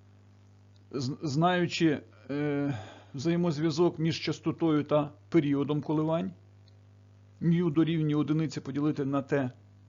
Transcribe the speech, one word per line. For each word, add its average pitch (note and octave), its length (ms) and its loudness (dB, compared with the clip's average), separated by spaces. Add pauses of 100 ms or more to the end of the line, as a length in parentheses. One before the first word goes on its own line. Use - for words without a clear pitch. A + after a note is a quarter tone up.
(920)
з-, C3+ 320 -6
знаючи, E3 800 2 (300)
е, C#3+ 480 -2 (360)
взаємозв'язок E3 840 0
між D#3+ 220 -2
частотою D#3 640 0
та D3 280 0 (160)
періодом C#3+ 520 2
коливань, D#3+ 520 -2 (1080)
ню E3+ 300 2
дорівнює D#3 460 2
одиниці D3+ 440 0
поділити C#3+ 440 -2
на C#3 180 -2
Т C3+ 280 -2 (380)